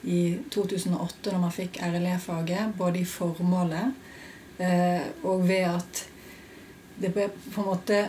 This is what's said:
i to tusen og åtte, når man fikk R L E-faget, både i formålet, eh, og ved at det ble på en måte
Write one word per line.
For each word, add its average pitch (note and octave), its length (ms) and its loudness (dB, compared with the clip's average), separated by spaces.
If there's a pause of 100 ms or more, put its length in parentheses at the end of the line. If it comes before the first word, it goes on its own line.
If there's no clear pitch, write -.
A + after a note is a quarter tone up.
i F3 340 2 (120)
to G3+ 160 0
tusen F3+ 280 0
og F3 140 -2
åtte, - 240 -6
når F#3 80 2
man F3 140 2
fikk F3+ 280 -6
R F3 160 0
L F3 80 2
E-faget, F3+ 720 0
både F3+ 240 2
i - 20 2
formålet, F3 880 0 (640)
eh, F3+ 440 4 (220)
og F#3 240 2
ved F#3 180 4
at F3 380 -2 (960)
det F#3 140 0
ble G3+ 140 2 (240)
på G#3 100 -2
en G3 60 0
måte G3 400 2